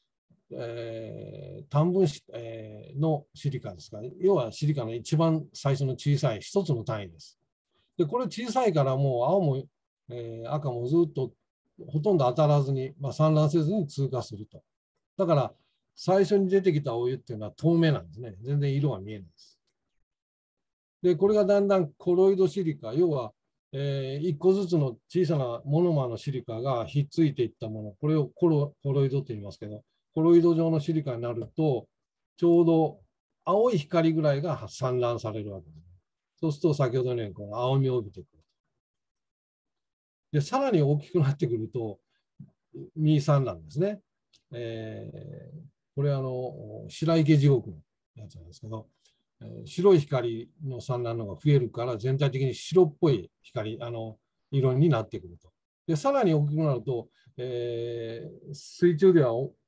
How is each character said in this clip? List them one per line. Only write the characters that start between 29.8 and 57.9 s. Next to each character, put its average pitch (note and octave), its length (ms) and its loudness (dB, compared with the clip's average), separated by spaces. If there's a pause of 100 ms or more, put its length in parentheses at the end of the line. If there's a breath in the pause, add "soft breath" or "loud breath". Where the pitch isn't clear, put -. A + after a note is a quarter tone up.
コ D#3+ 80 0
ロ E3+ 140 8
イ E3+ 60 8
ド E3+ 120 4
状 E3 160 2
の D#3+ 100 2
シ E3 120 -2
リ D#3 120 -2
カ C3+ 100 -6
に A#2 80 -8
な A#2+ 100 -4
る A2+ 140 -8 (100)
と、 C#3+ 300 0 (500)
ち - 80 -2
ょ E3+ 180 6
う - 20 4
ど D#3+ 360 2 (440)
青 G#3 280 4
い G3 60 2
光 E3 340 2
ぐ D#3 100 0
ら D3 120 4
い C#3 80 -2
が C#3 260 -6
散 B2+ 320 -4
乱 A#2+ 180 0
さ A2 140 -6
れ G#2+ 100 -8
る G2+ 100 -10
わ F#2+ 80 -12
け D#2+ 80 -20
で D#2 40 -20
す。 D#2 60 -20 (640)
そ E3 80 -2
う D3 40 0
す C#3+ 60 -10
る - 40 -4
と、 D#3 120 4
先 C3 220 0
ほ B2+ 60 0
ど B2 120 -2
の A#2+ 60 -4
よ A2 60 -6
う - 20 -10
に F#2 60 -14
こ G#2 120 -14
の G#2 100 -10
青 B2+ 220 0
み C3 120 2
を B2+ 60 0
帯 A2+ 100 -4
び G2 60 -16
て F#2 100 -16
く - 100 -20
る。 - 100 -20 (1900)
で、 D3 80 2
さ B3+ 200 -2
ら C#4 100 0
に F3 120 4
大 D3 160 2
き - 120 -10
く F3+ 100 0
な C3+ 100 2
っ C#3 60 -2
て - 100 -2
く A#2 100 -2
る A2 120 -6
と、 A2+ 300 -8 (960)
ミ D#3 240 2
ー - 20 2
散 C#3+ 240 2
乱 F2 200 -8
で D#2 60 -20
す C#3 100 -6
ね。 G3+ 200 -2 (520)
え A2+ 580 -12 (440)
ー、 - 60 -18 (340)
こ C#3 80 -4
れ C#3+ 80 0
は、 C#3 80 -2
あ C3 40 -6
の、 B2+ 640 -10
白 E3 300 0
池 D3+ 200 4
地 C#3+ 100 6
獄 B2 220 2
の E2 60 -14 (400)
や G#2+ 120 -16
つ - 80 -20
な F2 60 -20
ん E2 40 -20
で F2 60 -20
す - 80 -20
け A2+ 60 -16
ど、 A2 220 -12 (520)
え - 40 -18
ー、 A2+ 220 -16
白 F#3+ 280 4
い D#3+ 60 6
光 A#2 500 -4 (140)
の B2+ 160 -8
散 B2 220 -4
乱 A#2 140 -4
の A2+ 100 -6
が F#2+ 80 -10
増 D3 180 2
え C#3 60 6
る A#2+ 120 0
か A#2 140 -6
ら、 B2 120 -4
全 C3 220 -2
体 C#3 120 0
的 C3+ 140 -2
に B2 100 -2
白 F3+ 300 4
っ D#3 160 0
ぽ E3 100 4
い G#2+ 200 -2 (120)
光、 A2 380 -8
あ A#2 100 -10
の、 A2 280 -10 (320)
色 C3 240 2
に D3 140 6
な A#2 140 2
っ G#2 60 -12
て G#2 120 -10
く F2+ 80 -16
る E2+ 100 -20
と。 - 120 -20 (360)
で、 E3 100 0
さ C4+ 160 0
ら C4+ 120 2
に E3+ 100 4
大 D3 120 2
き D3 100 -2
く D#3 60 0
な D3 120 2
る A#2+ 80 -4
と、 A#2 260 -6 (280 soft breath)
え A#2 920 -8 (220)